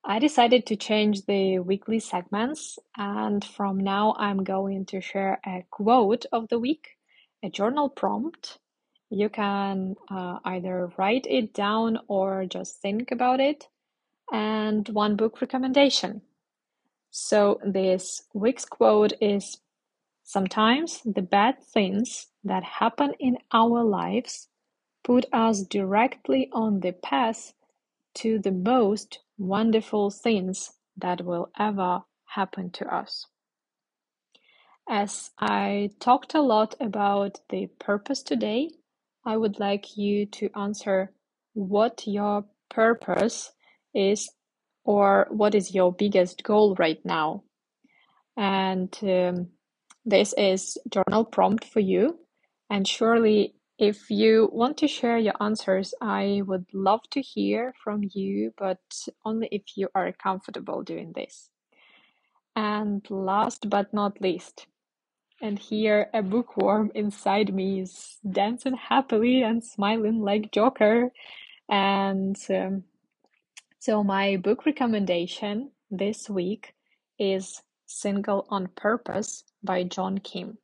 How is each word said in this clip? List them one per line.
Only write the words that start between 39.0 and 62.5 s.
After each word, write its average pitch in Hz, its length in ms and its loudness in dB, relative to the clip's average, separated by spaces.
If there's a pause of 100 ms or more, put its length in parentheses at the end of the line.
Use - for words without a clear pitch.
I 220 120 -2
would 214 200 0
like 202 400 -4
you 208 280 0
to 208 280 -6
answer 202 600 -2 (400)
what 208 520 0
your 208 400 -2 (240)
purpose 226 840 0 (400)
is 202 360 0 (540)
or 196 460 4
what 214 260 2
is 185 180 0
your 180 200 4
biggest 190 500 0
goal 208 320 4
right 160 300 0
now. 165 380 -2 (920)
And, 190 580 0 (100)
um, 180 440 0 (560)
this 202 340 2
is 190 400 0 (120)
journal 202 340 2
prompt 202 400 0
for - 160 -2
you. 196 400 2 (500)
And 196 160 -2
surely, 220 720 2 (220)
if 208 340 0
you 220 400 6
want 247 280 0
to 294 100 2
share 233 280 0
your 214 220 2
answers, 196 640 0
I 202 440 0
would 185 280 -4
love 196 380 0
to 277 100 -2
hear 220 600 -2
from 208 300 -4
you, 202 460 -4
but 190 240 -4 (420)
only 220 300 -4
if - 240 -8
you 190 180 -2
are 185 160 0
comfortable - 720 -8
doing 165 300 -12
this. - 360 -14 (1040)